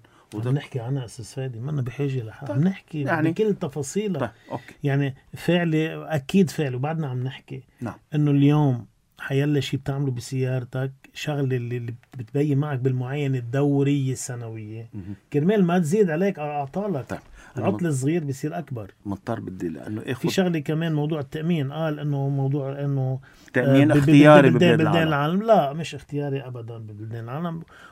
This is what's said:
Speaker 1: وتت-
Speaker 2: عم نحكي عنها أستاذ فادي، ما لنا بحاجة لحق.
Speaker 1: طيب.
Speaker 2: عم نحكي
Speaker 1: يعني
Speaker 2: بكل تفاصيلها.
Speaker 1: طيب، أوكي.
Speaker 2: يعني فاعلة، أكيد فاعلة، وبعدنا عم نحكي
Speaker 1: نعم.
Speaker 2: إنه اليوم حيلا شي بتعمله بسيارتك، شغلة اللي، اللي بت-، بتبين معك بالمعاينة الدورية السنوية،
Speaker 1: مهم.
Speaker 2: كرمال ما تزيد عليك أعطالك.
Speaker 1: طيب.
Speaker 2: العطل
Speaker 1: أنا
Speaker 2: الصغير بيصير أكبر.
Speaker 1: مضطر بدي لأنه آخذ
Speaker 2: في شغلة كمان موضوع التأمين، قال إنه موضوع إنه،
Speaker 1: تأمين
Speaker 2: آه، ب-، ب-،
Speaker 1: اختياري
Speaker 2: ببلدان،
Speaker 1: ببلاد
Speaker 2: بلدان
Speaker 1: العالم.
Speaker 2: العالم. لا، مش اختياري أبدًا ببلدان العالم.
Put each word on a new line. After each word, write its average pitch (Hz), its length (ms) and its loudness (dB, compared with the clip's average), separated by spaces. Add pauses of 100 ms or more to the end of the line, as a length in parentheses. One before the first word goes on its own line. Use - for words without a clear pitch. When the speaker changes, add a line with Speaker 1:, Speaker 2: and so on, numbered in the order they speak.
(340)
Speaker 1:
وتت- 113 120 -6
Speaker 2:
عم 131 80 0
نحكي 143 260 -6
عنها 127 240 -6
أستاذ 110 200 -16
فادي، 127 360 -10
ما 143 120 -8
لنا 143 100 -4
بحاجة 131 400 -6
لحق. 110 240 -14
Speaker 1:
طيب. 285 100 -4
Speaker 2:
عم 143 80 2
نحكي 185 360 -4
Speaker 1:
يعني 156 300 0
Speaker 2:
بكل 208 240 0
تفاصيلها. 170 680 -4
Speaker 1:
طيب، 120 100 -2 (200)
أوكي. - 320 -10
Speaker 2:
يعني 139 320 0 (200)
فاعلة، 160 800 -2
أكيد 156 360 2
فاعلة، 135 260 -4
وبعدنا 151 320 -4
عم 127 140 -4
نحكي 131 400 -10 (180)
Speaker 1:
نعم. 113 140 -8 (200)
Speaker 2:
إنه 147 160 4
اليوم 143 560 4 (320)
حيلا 143 420 0
شي 135 160 -4
بتعمله 139 340 -4
بسيارتك، 131 840 -4 (220)
شغلة 147 260 -6
اللي، 131 160 0
اللي 120 360 -6
بت-، - 260 -16
بتبين 139 400 0
معك 147 200 -2
بالمعاينة 131 600 -2
الدورية 139 760 0
السنوية، 113 800 -10
Speaker 1:
مهم. 101 200 -12 (180)
Speaker 2:
كرمال 185 320 2
ما 175 140 2
تزيد 180 320 2
عليك 185 280 0
أعطالك. 147 720 -6
Speaker 1:
طيب. 95 80 -6 (400)
Speaker 2:
العطل 107 200 -2
Speaker 1:
أنا 175 100 -2
Speaker 2:
الصغير 147 360 0
بيصير 147 340 -6
أكبر. 117 320 -10 (160)
Speaker 1:
مضطر 107 340 -6
بدي 95 280 -8
لأنه 82 340 -8
آخذ 131 180 -6
Speaker 2:
في 143 100 -2
شغلة 180 280 0
كمان 156 360 -2
موضوع 151 260 -2
التأمين، 151 520 -4
قال 156 280 -4
إنه 143 280 -2
موضوع 139 520 -2
إنه، 135 400 -2 (320)
Speaker 1:
تأمين 139 380 6
Speaker 2:
آه، 151 40 4
ب-، 147 40 6
ب-، - 20 6
Speaker 1:
اختياري 143 500 10
Speaker 2:
ببلدان، 143 240 6
Speaker 1:
ببلاد - 140 4
Speaker 2:
بلدان 160 200 2
Speaker 1:
العالم. 156 340 0
Speaker 2:
العالم. 208 240 6
لا، 135 60 -4
مش 156 220 -8
اختياري 139 520 -6
أبدًا 120 320 -12
ببلدان 110 460 -12
العالم. 165 380 -8 (300)